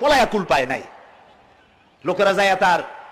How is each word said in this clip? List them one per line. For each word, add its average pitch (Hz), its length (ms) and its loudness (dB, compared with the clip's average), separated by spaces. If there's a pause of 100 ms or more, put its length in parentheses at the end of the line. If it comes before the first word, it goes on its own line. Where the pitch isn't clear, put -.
পলায়া 269 260 2
কুল 202 180 -4
পায় 143 220 0
নাই। 131 160 -6 (1200)
লোকেরা 190 280 0
যায় 190 240 2
তার 180 240 2 (320)